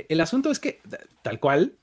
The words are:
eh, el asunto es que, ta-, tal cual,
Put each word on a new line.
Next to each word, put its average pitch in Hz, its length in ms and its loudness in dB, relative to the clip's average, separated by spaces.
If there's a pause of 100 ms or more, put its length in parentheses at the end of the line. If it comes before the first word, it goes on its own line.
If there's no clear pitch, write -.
eh, - 80 -14
el 160 120 2
asunto 269 300 0
es - 80 -2
que, - 300 -6
ta-, 107 100 -12 (240)
tal 110 160 -6
cual, 147 440 2